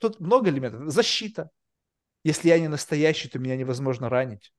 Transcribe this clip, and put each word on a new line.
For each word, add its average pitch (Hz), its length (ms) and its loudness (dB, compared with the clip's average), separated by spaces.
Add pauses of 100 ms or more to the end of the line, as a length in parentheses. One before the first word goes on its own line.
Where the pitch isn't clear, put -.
тут 220 200 -2
много 202 300 4
элементов. 131 420 -6
Защита. 208 580 -2 (720)
Если 156 240 2
я 165 100 8
не 165 100 0
настоящий, 151 600 0
то 131 100 -10
меня 127 180 -4
невозможно 127 520 -4
ранить. 123 500 -2